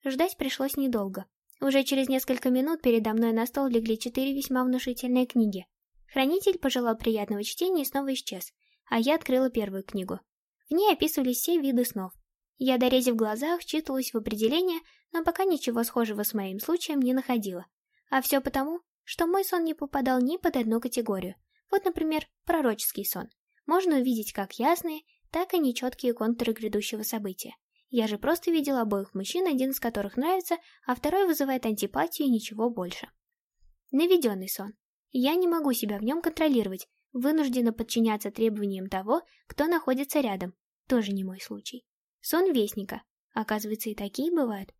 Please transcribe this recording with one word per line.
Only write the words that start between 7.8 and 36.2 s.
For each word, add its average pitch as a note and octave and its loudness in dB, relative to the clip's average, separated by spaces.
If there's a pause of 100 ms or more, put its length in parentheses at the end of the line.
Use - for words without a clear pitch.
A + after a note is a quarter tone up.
и - -2
снова C4+ -2
исчез, - -8 (360)
а A3+ 2
я C4+ 4
открыла C4 2
первую G3 -4
книгу. F#3 -6 (500)
В - -2
ней F#4+ 6
описывались C4 0
все E4+ 2
виды B3+ 2
снов. F#3+ -6 (460)
Я, B3+ 2
дорезив B3+ 4
глаза, A3+ 0
вчитывалась C#4 -4
в A#3+ 0
определение, A#3 0 (320)
но E4 -2
пока F4 2
ничего B3+ 0
схожего A3 0
с - -4
моим G3 -4
случаем D#4+ -2
не B3+ 2
находила. G#3 -2 (440)
А C4 2
всё C#4 2
потому, C#4 -4 (220)
что - -2
мой F#4+ 2
сон F#4 0
не D#4+ -2
попадал C4+ 0
ни C#4+ 0
под E4+ 0
одну A3+ 2
категорию. G3+ -4 (360)
Вот, G4 2
например, D#4 0 (180)
пророческий B3 0
сон. - -6 (360)
Можно E4+ 4
увидеть B3 0
как - -6
ясные, D#4 0 (300)
так F4+ -2
и F4+ 4
нечёткие B3+ 0
контуры A#3 0
грядущего G#3+ -4
события. G#3 -6 (420)
Я A3 2
же G#3 -2
просто E4+ 0
видела C#4 2
обоих G3+ -2
мужчин, F4 -2
один C4 0
из C4+ -6
которых G#3 -4
нравится, E4+ 0 (280)
а B3 0
второй F4 2
вызывает C#4 0
антипатию C4 -2
и - 2
ничего A3+ 0
больше. F#3+ -8 (840)
Наведённый C4+ 4
сон. G3+ -8 (380)
Я C4+ 2
не F4+ 4
могу D#4+ 2
себя G#3 -2
в G#3 -6
нём C#4+ 0